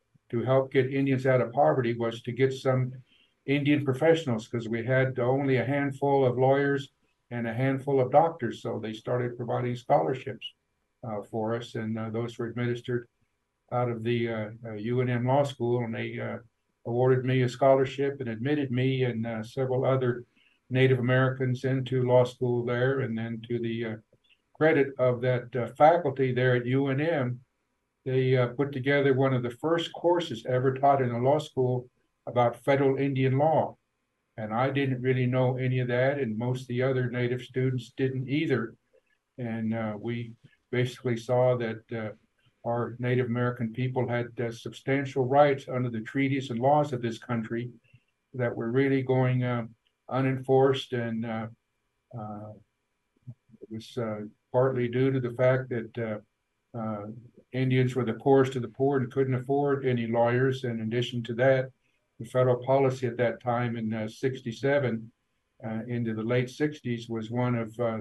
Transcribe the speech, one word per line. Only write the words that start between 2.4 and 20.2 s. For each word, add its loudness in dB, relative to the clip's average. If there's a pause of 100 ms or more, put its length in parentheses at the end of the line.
some 0 (540)
Indian 2
professionals, 2
'cause -6
we -4
had 0
only 2
a 0
handful 0
of 0
lawyers 2 (400)
and -4
a -4
handful 0
of 0
doctors. 2
So -6
they -8
started -6
providing -4
scholarships, -2 (500)
uh, -8
for -2
us, -8
and, -4
uh, -6
those -6
were -4
administered -4 (680)
out 0
of -6
the, 0
uh, -6 (160)
uh, -10
U -2
N 0
M 0
Law 4
School, -2
and -6
they, -8
uh, -6 (480)
awarded 2
me 2
a 2
scholarship 2
and -8
admitted -2
me 0
and, -2
uh, -6
several -2
other 0 (440)